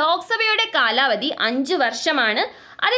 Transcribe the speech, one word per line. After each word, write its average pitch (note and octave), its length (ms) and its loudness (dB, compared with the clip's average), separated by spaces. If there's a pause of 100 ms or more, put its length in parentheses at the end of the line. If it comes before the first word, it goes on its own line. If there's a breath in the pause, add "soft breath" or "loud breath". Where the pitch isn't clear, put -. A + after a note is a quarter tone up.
ലോക്സഭയുടെ A4 640 0 (100)
കാലാവധി B3 540 2 (160)
അഞ്ച് C4+ 380 0
വർഷമാണ്. A#3+ 600 0 (420 loud breath)
അത് A4 120 2